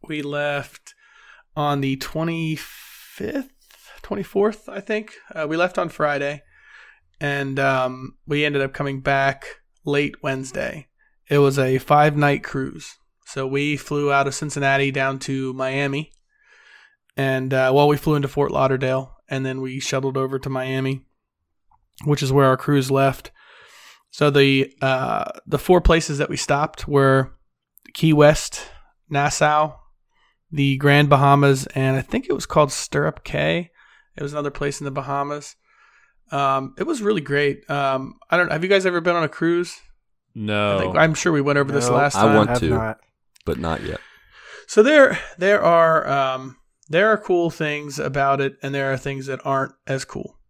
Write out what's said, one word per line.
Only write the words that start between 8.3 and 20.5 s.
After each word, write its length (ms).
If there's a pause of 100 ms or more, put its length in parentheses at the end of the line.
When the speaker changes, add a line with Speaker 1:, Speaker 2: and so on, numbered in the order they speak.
Speaker 1:
ended 160
up 100
coming 300
back 440 (380)
late 400
Wednesday. 640 (400)
It 120
was 200
a 200
five-night 680
cruise. 520 (280)
So 200
we 300
flew 360
out 160
of 80
Cincinnati 560
down 280
to 340
Miami, 600 (1040)
and, 360
uh, 220
well, 140
we 80
flew 180
into 140
Fort 220
Lauderdale, 680 (100)
and 180
then 140
we 220
shuttled 360
over 220
to 100
Miami, 560 (1000)